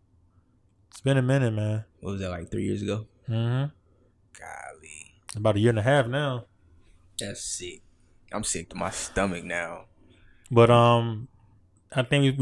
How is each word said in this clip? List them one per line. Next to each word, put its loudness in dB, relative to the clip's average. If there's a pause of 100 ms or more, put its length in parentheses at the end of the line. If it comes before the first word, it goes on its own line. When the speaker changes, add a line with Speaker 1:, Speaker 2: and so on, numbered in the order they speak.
(920)
Speaker 1:
It's -20
been 2
a 4
minute, 2
man. -2 (160)
Speaker 2:
What -6
was -6
that, -6
like, -10
three -4
years -4
ago? -4 (220)
Speaker 1:
Mm-hmm. -2 (720)
Speaker 2:
Golly. -18 (220)
Speaker 1:
About 2
a 2
year 6
and 0
a -2
half 2
now. -4 (720)
Speaker 2:
That's -8
sick. -12 (500)
I'm -6
sick -6
to -14
my -4
stomach -4
now. -8 (640)
Speaker 1:
But, 8
um, 4 (680)
I 0
think 2
we, 6 (120)